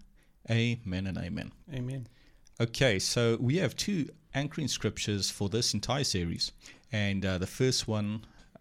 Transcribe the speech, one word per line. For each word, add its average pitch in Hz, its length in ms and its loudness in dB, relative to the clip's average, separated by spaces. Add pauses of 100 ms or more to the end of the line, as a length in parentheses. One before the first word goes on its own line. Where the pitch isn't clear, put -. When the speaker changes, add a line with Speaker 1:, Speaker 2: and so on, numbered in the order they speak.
(500)
Speaker 1:
Amen 117 560 2
and 87 140 -2
amen. 85 320 -6 (200)
Speaker 2:
Amen. 127 360 -6 (520)
Speaker 1:
Okay, 120 380 4
so 117 420 2
we 127 180 2
have 143 180 2
two 190 340 0 (240)
anchoring 143 340 -2
scriptures 101 600 0
for 101 200 -2
this 113 260 0
entire 120 280 0
series. 87 480 0 (400)
And, 98 320 0
uh, 95 140 2
the 90 80 0
first - 420 2
one, 107 380 -2 (360)